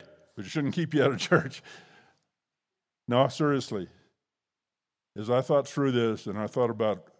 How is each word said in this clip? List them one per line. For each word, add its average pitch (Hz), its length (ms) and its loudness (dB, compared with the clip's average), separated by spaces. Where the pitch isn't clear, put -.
but 101 120 -14
it - 20 -14
shouldn't 139 260 -4
keep 156 200 -2
you 139 100 4
out 135 80 4
of 120 60 -6
<laughs> - 0 -
church. - 440 0
No, 127 180 6
seriously, 127 600 -2
as 107 140 -6
I 123 100 2
thought 139 260 2
through 139 260 0
this 117 340 0
and 101 120 -6
I 107 80 -4
thought 123 220 0
about 107 400 -2